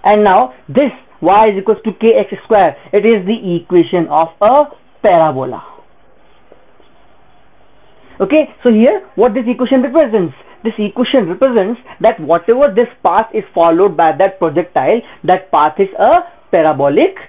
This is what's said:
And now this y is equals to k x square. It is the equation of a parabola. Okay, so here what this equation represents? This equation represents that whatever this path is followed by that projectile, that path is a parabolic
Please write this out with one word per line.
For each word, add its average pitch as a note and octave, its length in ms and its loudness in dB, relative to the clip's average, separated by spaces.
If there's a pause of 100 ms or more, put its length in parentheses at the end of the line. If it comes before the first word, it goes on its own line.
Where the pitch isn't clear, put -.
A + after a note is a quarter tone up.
And G#3 220 2
now G#3 280 2 (140)
this A#3+ 240 0 (300)
y G3+ 340 2
is - 60 -4
equals G#3+ 240 -2
to G#3+ 80 -6
k A3 260 2
x G3+ 240 -6
square. F#3 320 0 (160)
It G3+ 140 0
is A3 180 2
the G#3+ 160 -4 (240)
equation F3 480 0
of D#3+ 300 -2
a C#4+ 340 2 (260)
parabola. D3+ 640 0 (2500)
Okay, C#4 320 0 (140)
so A#3+ 80 4
here C#4 420 2
what G#3+ 180 0
this A3+ 140 -4
equation B3 360 -2
represents? A3+ 520 -2 (280)
This A3 140 -6
equation A3 520 -2
represents A3+ 500 -2 (220)
that A3 180 0
whatever A3+ 560 0
this A#3 140 0 (140)
path G3+ 300 0
is G#3+ 100 -6 (100)
followed E3+ 440 2
by D#3+ 220 2
that - 200 -2
projectile, E3 640 -2 (220)
that F3+ 280 -2
path - 280 0
is F#3+ 180 0
a D#4 260 2 (280)
parabolic D#3 640 0 (140)